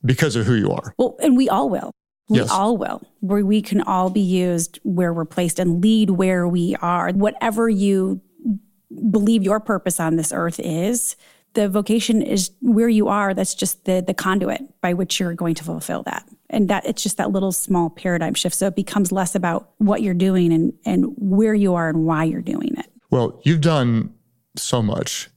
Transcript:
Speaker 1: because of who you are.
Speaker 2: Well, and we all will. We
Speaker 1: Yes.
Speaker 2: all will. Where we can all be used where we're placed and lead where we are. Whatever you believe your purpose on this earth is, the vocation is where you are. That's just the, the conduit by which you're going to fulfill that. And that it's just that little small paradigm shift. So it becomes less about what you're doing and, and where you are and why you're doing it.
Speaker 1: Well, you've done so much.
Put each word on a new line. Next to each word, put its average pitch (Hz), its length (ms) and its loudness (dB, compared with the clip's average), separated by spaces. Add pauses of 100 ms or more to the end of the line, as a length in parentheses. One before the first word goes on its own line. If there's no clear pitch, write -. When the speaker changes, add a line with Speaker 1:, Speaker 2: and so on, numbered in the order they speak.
Speaker 1:
because 131 300 2
of 113 100 0
who 120 100 2
you 98 160 2
are. - 260 -8
Speaker 2:
Well, 247 240 0
and 277 160 4
we 254 120 2
all 202 200 0
will. - 220 -4 (380)
We 214 100 4
Speaker 1:
Yes. - 120 -2
Speaker 2:
all 208 260 2
will. - 240 -6 (180)
Where 202 260 0
we 208 160 2
can 202 200 0
all 185 280 0
be 202 120 0
used 180 600 0
where 175 300 0
we're 165 120 -4
placed 175 340 -2
and 175 240 0
lead 214 280 4
where 185 360 2
we 175 340 0
are. 175 300 0
Whatever 220 580 0
you 190 520 0 (920)
believe 214 320 2
your 202 160 2
purpose 190 400 -2
on 165 160 0
this 160 160 -2
earth 170 280 -4
is, 180 560 -4 (380)
the 208 160 0
vocation 214 520 0
is 185 300 -2 (100)
where 233 280 4
you 214 180 4
are. 196 260 0
That's 190 200 -2
just - 320 -6
the, 185 200 0
the 185 80 -2
conduit 190 480 -2 (200)
by 180 120 0
which 180 260 -4
you're 175 160 -4
going 170 200 -2
to 156 80 -14
fulfill 165 400 -8
that. - 240 -10 (220)
And 214 200 0
that 196 160 -2
it's - 180 -6
just - 140 -6
that 202 140 -2
little 190 200 0
small 175 380 0
paradigm 170 460 -4
shift. - 200 -4
So 190 120 -2
it 185 80 -4
becomes 196 360 -2
less 190 240 -2
about 175 420 -2
what 196 240 2
you're 196 120 -2
doing 175 400 2
and, 165 200 2 (120)
and 185 200 2 (120)
where 208 360 2
you 202 220 2
are 165 140 0
and 160 160 0
why 160 180 2
you're 160 180 -2
doing - 360 -4
it. - 100 -12 (240)
Speaker 1:
Well, 123 320 0
you've 160 180 2
done 127 520 2 (420)
so - 260 -2
much. - 560 -4